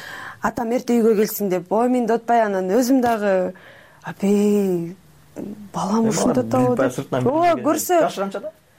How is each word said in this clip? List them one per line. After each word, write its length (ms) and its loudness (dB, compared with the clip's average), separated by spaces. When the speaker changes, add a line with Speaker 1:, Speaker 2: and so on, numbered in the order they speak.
Speaker 1:
«Атам 300 -4
эртең 320 0
үйгө 140 4
келсин» 320 0
деп, 220 -2
«Омин» 360 2
деп 140 2
атпай, 240 2
анан 260 -2
өзүм 300 2
дагы, 520 0
«Апей, 920 0
балам 280 -2
Speaker 2:
Эми 80 2
Speaker 1:
ушинтип 360 0
Speaker 2:
балам 20 -8
Speaker 1:
атабы?» 200 2
Speaker 2:
билбей 180 0
Speaker 1:
деп. 100 -4
Speaker 2:
сыртынан 320 -2
Speaker 1:
Ооба, 280 2
Speaker 2:
билбеген. 100 -4
Speaker 1:
көрсө. 360 0
Speaker 2:
Жашы 200 0
канчада? 300 -8